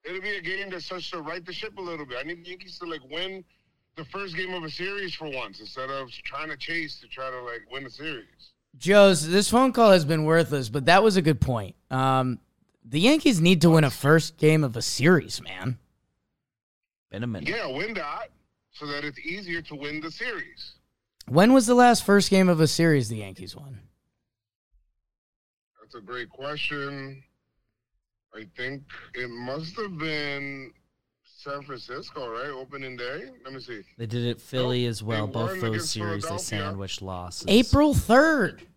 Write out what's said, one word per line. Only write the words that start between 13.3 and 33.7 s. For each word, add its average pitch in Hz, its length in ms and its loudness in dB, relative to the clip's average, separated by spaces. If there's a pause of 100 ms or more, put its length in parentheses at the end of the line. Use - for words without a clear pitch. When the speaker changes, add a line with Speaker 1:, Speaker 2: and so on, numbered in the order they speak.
Speaker 2:
need 170 200 6
to 170 100 8
win 160 120 8
a 135 60 4
first 156 480 2
game 156 260 4
of 120 140 -4
a - 60 -4
series, - 580 2
man. 95 380 -8 (1300)
Speaker 3:
Been 104 140 -10
a 120 40 -6
minute. 92 220 -6
Speaker 1:
Yeah, 208 160 -6
win 180 300 -6
that 165 340 -8 (440)
so 151 120 -14
that 147 180 -8
it's 143 140 -10
easier 170 460 -8
to 156 120 -16
win 147 260 -10
the 160 100 -12
series. - 640 -12 (540)
Speaker 2:
When 185 240 4
was 262 140 6
the 247 80 2
last 240 300 6
first 202 260 4
game 190 180 6
of 165 120 2
a 160 80 6
series 147 420 2
the 113 80 -8
Yankees 98 380 -14
won? 135 240 -16 (2000)
Speaker 1:
That's 113 140 -20
a 117 60 -14
great 117 280 -10
question. 139 960 -8 (1120)
I 110 80 -16 (120)
think 135 280 -8 (320)
it 123 160 -8
must 139 480 -10
have 196 180 -8
been 143 720 -8 (540)
San 143 380 -12
Francisco, 127 640 -12
right? 127 200 -8
Opening 131 480 -14
day? 147 340 -10 (140)
Let 131 100 -14
me 127 60 -14
see. 120 200 -16 (160)